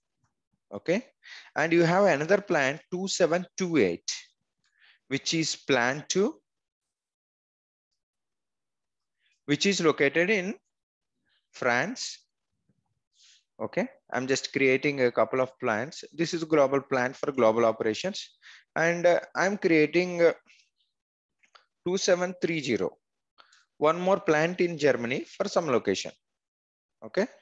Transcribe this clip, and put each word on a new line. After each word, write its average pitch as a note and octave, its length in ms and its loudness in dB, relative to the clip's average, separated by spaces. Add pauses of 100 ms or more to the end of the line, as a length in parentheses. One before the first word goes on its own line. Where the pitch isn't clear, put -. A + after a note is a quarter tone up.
(720)
Okay, E3+ 320 -4 (500)
and D#3+ 160 -2
you E3+ 120 4
have F3 200 2
another D#3+ 380 2
plant D3 400 -2 (100)
two F#3 160 -6
seven F3+ 480 0
two E3+ 220 -2
eight, F2+ 340 0 (960)
which - 260 -6
is D#3+ 220 -2
plant C3 540 -2
two, G#3+ 260 0 (3000)
which D3 200 0
is G3 140 0
located D#3+ 500 2
in G3+ 240 -2 (1000)
France. B2+ 720 -4 (1300)
Okay, E3+ 280 -6 (260)
I'm B2+ 140 -4
just C3 260 -4
creating C3+ 480 2
a A#2+ 100 2
couple B2 300 0
of - 180 -6
plants. B2 440 -4 (100)
This D#3+ 220 -4
is E3 80 -6
a - 20 -6
global C#3 340 2
plant C3 360 -2
for - 160 -6
global A#2 340 4
operations, A2+ 720 -4 (380)
and, E3+ 280 0
uh, E3+ 160 4 (160)
I'm F#3+ 220 0
creating, E3+ 640 2
uh, E3 120 6 (1500)
two F3+ 140 -2
seven F3+ 420 0
three E3 220 -2
zero, A2 360 -2 (800)
one D#3+ 200 2
more F#3 200 2
plant E3 420 0
in F3 160 -2
Germany C3 480 0 (100)
for G3 120 -4
some F3 180 -2
location. G#2+ 460 -2 (920)
Okay, F3+ 220 -4 (160)